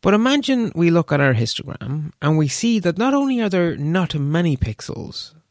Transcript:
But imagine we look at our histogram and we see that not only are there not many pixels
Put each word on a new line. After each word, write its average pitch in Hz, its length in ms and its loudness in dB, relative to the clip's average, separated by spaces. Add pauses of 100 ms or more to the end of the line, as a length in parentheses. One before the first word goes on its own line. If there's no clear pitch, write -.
But 190 120 4
imagine 247 600 2
we 170 160 4
look 165 200 2
at 147 80 2
our 139 140 4
histogram 139 760 -4 (100)
and 156 160 2
we 151 100 2
see 226 320 0
that 175 200 -2
not 262 160 2
only 269 260 0
are 214 80 0
there 175 260 0
not 165 380 -2
many 151 420 0
pixels - 800 -8 (180)